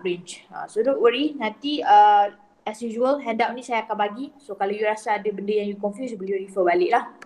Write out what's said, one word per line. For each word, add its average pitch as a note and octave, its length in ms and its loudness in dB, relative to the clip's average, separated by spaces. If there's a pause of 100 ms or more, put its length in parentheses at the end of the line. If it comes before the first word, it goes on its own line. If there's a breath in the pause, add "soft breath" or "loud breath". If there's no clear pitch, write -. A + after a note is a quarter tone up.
range. F3 480 -8
Uh, - 160 -12
so, - 160 -4
don't C4+ 180 2
worry. C4 380 2
Nanti, B3+ 420 -6
uh, G#3 540 6 (320)
as G#3+ 160 -8
usual, B3 400 0
handout A3+ 320 -2
ni B3 80 -12
saya A3+ 240 -4
akan G#3+ 100 -4
bagi. G#3 460 -4
So, - 160 -14
kalau G3+ 160 -2
you G#3+ 100 -4
rasa G#3+ 380 -2
ada G#3 80 -4
benda G3+ 240 -4
yang G3+ 180 -2
you G3+ 80 -8
confuse, A3+ 320 -6
you G3 80 -12
boleh F#3+ 220 -4
refer G3 240 -2
balik F3 260 4
lah. A#3+ 140 2 (200)